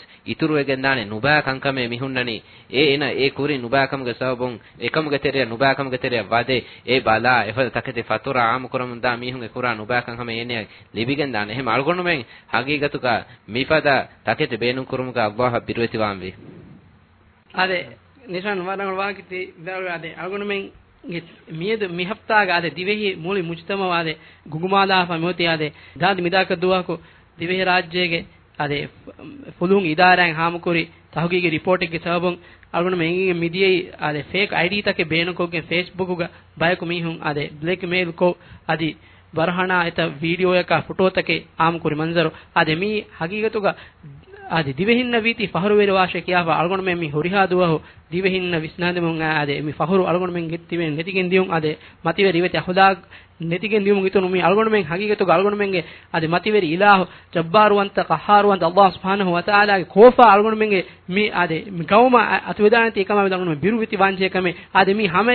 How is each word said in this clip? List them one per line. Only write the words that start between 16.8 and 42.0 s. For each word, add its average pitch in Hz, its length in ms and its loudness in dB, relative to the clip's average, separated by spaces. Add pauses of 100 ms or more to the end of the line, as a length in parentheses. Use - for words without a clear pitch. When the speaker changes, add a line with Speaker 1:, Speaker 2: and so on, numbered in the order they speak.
Speaker 2:
Ade, 185 320 -2 (420)
nisan 190 380 -6
wadan 190 220 -6
wal 190 100 -6
waqti 190 560 -8 (120)
daru 185 220 -8
ade, 160 300 -10
algon 196 300 -8
men, 196 240 -6 (340)
nge-, 170 180 -10 (280)
miedu 196 380 -4
mi 175 160 -4
hafta 214 400 0
ga 175 100 0
ade, 170 180 -2
divehi 190 420 -4
muli 175 280 -4
mujtama 180 440 -6
wa 170 120 0
ade, 160 160 -4 (320)
gugumada 185 580 2
fa 170 120 -4
moti 175 280 -2
ade, 156 280 -2 (220)
dad 190 240 0
midaka 180 360 0
duwa 185 280 0
ko, 165 160 -6 (380)
divehi 180 260 -4
rajyege, 180 640 0 (320)
ade, 147 300 -4
f-, - 260 -20 (460)
fulun 190 260 4
idaran 175 480 4
hamu 170 260 -2
kuri, 170 300 -2 (240)
tahugige 170 380 0
report 180 300 0
ge 165 180 -6
sababun, 175 400 -2 (340)
algon 180 220 0
men 170 180 0
inge 185 200 0
midiyei, 175 680 0
ade, 151 320 -4
fake 196 220 -2
I 165 160 0
D 208 120 -2
take 190 240 -2
beenu 170 300 -2
ko 175 120 -2
ge 170 220 -6
Facebook 175 480 -4
ga, 165 120 -4 (280)
bay 175 180 0
ko 175 100 -6
mihun, 165 360 -6
ade, 147 300 -4 (100)
blackmail 175 520 -2
ko, 175 240 2 (300)
adi, 160 280 -2 (400)
barhana 175 500 0
eta 170 220 -2
video 170 480 0
yaka 170 320 2
photo 185 220 0
take 170 360 -2 (140)
aam 165 200 2
kuri 156 160 -2
manzaro, 160 360 0 (240)